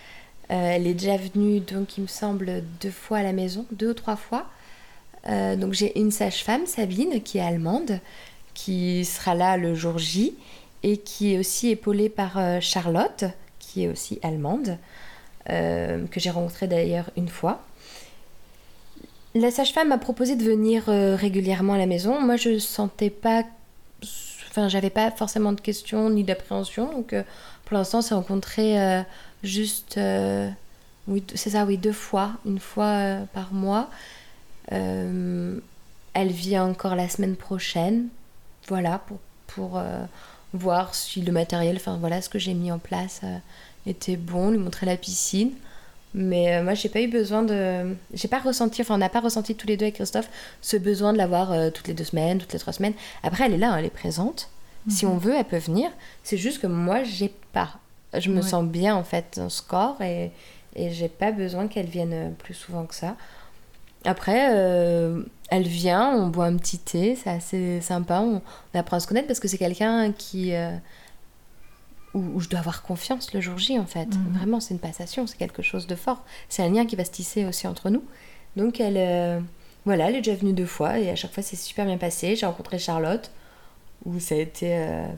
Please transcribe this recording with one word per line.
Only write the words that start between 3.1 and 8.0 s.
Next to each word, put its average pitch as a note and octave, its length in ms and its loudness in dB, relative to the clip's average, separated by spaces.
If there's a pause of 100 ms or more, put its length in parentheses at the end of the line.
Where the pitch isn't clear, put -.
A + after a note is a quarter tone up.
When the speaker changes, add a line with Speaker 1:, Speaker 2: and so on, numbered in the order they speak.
Speaker 1:
à G3+ 40 2
la F#3+ 100 2
maison, F#3+ 380 -2
deux A3 180 0
ou A#3 60 0
trois A3 220 -2
fois. C4 280 -6 (840)
Euh, G3 280 2
donc, F#3+ 180 0
j'ai G3+ 240 2
une G#3+ 140 4
sage-femme, G#3+ 560 0
Sabine, A3+ 560 0
qui - 160 -2
est - 40 2
allemande, F#3 560 0 (540)